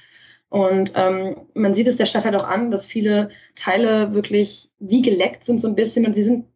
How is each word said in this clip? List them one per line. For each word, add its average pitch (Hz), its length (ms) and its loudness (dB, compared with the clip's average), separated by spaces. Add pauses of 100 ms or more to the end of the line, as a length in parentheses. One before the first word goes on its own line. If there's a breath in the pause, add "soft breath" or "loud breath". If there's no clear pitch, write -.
(500 soft breath)
Und, 190 460 0
ähm, 190 420 -2 (160)
man 202 200 2
sieht 226 140 0
es 247 80 0
der 220 100 0
Stadt 202 200 -2
halt 196 100 0
auch 196 80 -2
an, 233 260 -4
dass 196 160 -4
viele 208 440 -2 (260 loud breath)
Teile 214 580 0
wirklich 208 560 -2 (100)
wie 214 220 2
geleckt 196 440 0
sind 240 160 0
so 220 80 -2
ein 202 60 -2
bisschen 226 300 2
und 214 80 2
sie 208 100 2
sind 233 320 0